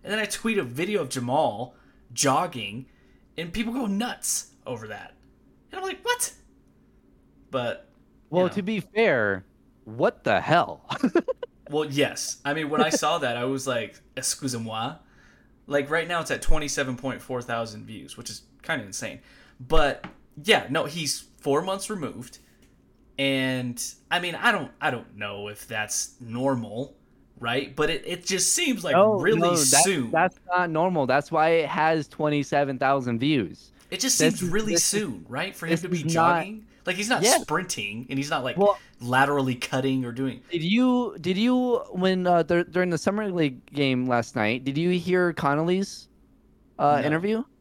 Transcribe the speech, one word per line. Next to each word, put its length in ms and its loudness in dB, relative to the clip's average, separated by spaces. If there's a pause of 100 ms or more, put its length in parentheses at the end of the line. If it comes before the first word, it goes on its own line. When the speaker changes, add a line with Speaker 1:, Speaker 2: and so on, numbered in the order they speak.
Speaker 1:
And 100 -8
then 60 -2
I 60 -2
tweet 340 -2
a 40 0
video 380 -2
of 80 -4
Jamal 640 -2 (380)
jogging, 720 0 (520)
and 140 -8
people 220 -4
go 140 -2
nuts 640 -4 (140)
over 220 -10
that. 260 -14 (580)
And 80 -10
I'm 60 -6
like, 180 -8
"What?" 300 -2 (1160)
But, 380 -4
you 480 -8
Speaker 2:
Well, 100 4
Speaker 1:
know. 60 -4
Speaker 2:
to 80 -2
be 180 -2
fair, 680 2 (380)
what 400 -2
the 180 4
hell? 440 0 (160)
<laughs> 200 2 (500)
Speaker 1:
Well, 140 0
yes. 600 -2
I 80 0
mean, 160 -2
when 100 0
I 120 4
saw 260 0
that, 200 -2
I 80 -2
was 200 -2
like, 340 -4 (160)
"Excusez-moi." 840 -6 (680)
Like, 240 0
right 180 0
now 120 -2
it's 100 -6
at 140 -4
twenty-seven 520 2
point 280 -8
four 180 -6
thousand 460 -8
views, 280 -16
which 140 -14
is 140 -14 (180)
kinda 240 -6
insane. 320 -10 (420)
But, 460 2 (380)
yeah, 260 2
no, 160 0
he's 360 -6 (180)
four 240 0
months 260 -6
removed. 480 -10 (800)
And, 680 -2 (280)
I 80 0
mean, 160 -4
I 160 2
don't, 180 -2 (100)
I 120 0
don't 260 -8
know 300 -8
if 200 -14
that's 540 -6
normal, 760 -4 (440)
right? 360 -4
But 140 2
it, 160 -2
it 200 -8
just 280 0
seems, 300 0
like, 120 0
Speaker 2:
No, 240 6
Speaker 1:
really 200 4
Speaker 2:
no, 120 4
that's, 320 4
Speaker 1:
soon. 280 0
Speaker 2:
that's 360 2
not 220 2
normal. 380 2
That's 240 2
why 180 4
it 200 2
has 380 2
twenty-seven 720 0
thousand 400 2
views. 520 0 (200)
Speaker 1:
It 80 -8
just 200 2
Speaker 2:
This 160 4
Speaker 1:
seems 80 -4
Speaker 2:
is, 60 -2
Speaker 1:
really 240 0
Speaker 2:
this, 100 2
Speaker 1:
soon, 460 -2
right? 260 -6
For 120 -10
him 40 0
Speaker 2:
this 100 2
Speaker 1:
to 80 -8
be 80 -2
Speaker 2:
is 80 -6
not, 60 0
Speaker 1:
jogging. 540 2 (200)
Like, 120 -2
he's 120 -4
not 140 2
Speaker 2:
yeah. 160 6
Speaker 1:
sprinting, 720 -4
and 100 -4
he's 100 -4
not, 140 -2
like, 140 -4
Speaker 2:
Well, 200 6 (240)
Speaker 1:
laterally 540 4
cutting 500 0
or 60 -6
doing 300 -4 (100)
Speaker 2:
did 120 -2
you, 560 2
did 180 0
you, 400 2 (140)
when, 360 2
uh, 160 6
dur-, 200 2
during 260 0
the 80 0
Summer 340 -2
League 420 0
game 340 2
last 280 0
night, 280 0
did 140 -2
you 140 2
hear 420 2
Connolly's, 720 0 (720)
uh, 220 4
Speaker 1:
No. 60 0
Speaker 2:
interview? 360 0 (180)